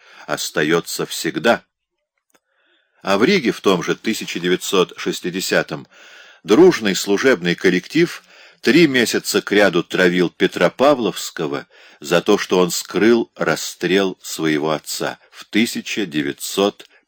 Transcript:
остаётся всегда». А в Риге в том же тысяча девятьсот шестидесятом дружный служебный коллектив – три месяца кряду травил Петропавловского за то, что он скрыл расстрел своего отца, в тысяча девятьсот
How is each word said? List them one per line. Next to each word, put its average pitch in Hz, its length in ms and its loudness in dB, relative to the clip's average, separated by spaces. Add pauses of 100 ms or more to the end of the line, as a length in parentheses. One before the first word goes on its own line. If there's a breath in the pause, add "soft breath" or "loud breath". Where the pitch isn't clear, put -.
(260 loud breath)
остаётся 80 800 -4
всегда». 85 580 -2 (1400)
А 98 160 0
в 113 60 2
Риге 160 260 2
в - 100 -4
том 92 220 2
же 85 140 -2
тысяча 107 420 -6
девятьсот 90 580 0
шестидесятом 87 920 -6 (560 loud breath)
дружный 110 500 6
служебный 95 600 0
коллектив – 95 680 0 (380 soft breath)
три 156 260 4
месяца 113 540 0
кряду 95 420 2
травил 87 480 2
Петропавловского 90 1400 0 (340 soft breath)
за 85 200 0
то, 101 180 2
что - 200 -2
он 87 120 2
скрыл 113 640 0
расстрел 90 880 -2
своего 78 520 -2
отца, - 460 -8 (120)
в - 140 -20
тысяча 113 640 -4
девятьсот 76 800 -4 (200 soft breath)